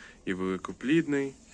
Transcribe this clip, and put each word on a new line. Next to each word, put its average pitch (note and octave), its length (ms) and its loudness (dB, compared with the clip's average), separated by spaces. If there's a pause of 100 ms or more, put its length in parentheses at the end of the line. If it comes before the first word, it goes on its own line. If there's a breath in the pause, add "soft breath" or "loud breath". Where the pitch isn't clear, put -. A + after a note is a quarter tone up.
(260 loud breath)
І G2 80 0
великоплідний, C3+ 1000 0 (200 loud breath)